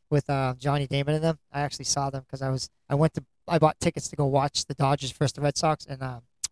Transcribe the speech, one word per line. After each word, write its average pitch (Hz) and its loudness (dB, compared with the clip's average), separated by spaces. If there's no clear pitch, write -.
with, 147 2
uh, 131 0
Johnny 143 0
Damon 143 0
in 156 -2
them. 160 2
I 143 -4
actually 143 -6
saw 139 0
them 135 -6
'cause 135 -8
I 135 0
was, 131 -2
I 143 0
went 156 4
to, 156 -6
I 170 4
bought 151 4
tickets - -2
to - -14
go 147 2
watch 139 0
the 143 -6
Dodgers 139 0
versus 139 0
the - -10
Red 143 0
Sox, 156 0
and, 135 -10
uh, 127 -8